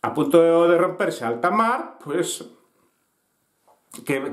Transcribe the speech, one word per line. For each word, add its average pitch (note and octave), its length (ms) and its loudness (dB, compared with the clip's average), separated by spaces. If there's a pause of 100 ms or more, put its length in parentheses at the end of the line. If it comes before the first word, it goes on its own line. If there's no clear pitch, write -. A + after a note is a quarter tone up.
a - 80 -4
punto E3 540 4
de E3+ 100 4
romperse F3+ 460 -2
a A#2 60 -4
alta A#2+ 200 -2
mar, A3+ 540 -2
pues, E3 420 -6 (1600)
¿qué, C3+ 160 -4 (120)